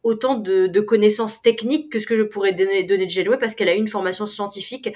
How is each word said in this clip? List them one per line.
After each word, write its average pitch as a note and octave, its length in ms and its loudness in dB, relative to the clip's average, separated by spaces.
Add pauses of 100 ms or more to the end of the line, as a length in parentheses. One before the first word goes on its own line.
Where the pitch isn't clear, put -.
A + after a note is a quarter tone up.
autant A3+ 300 0
de, F#3+ 320 0
de F3+ 140 2
connaissances G#3+ 600 2
techniques B3+ 500 0
que A3 80 -2
ce G#3+ 80 -6
que A3+ 80 0
je A3 80 2
pourrais G3 280 -2
donner, F#3+ 300 0
donner F#3 240 0
de F3 40 -8
Janeway, F#3+ 280 0
parce A3 160 -4
qu'elle F#3 140 0
a F3 60 2
une G#3+ 120 0
formation F#3+ 400 -4
scientifique, G#3 680 -8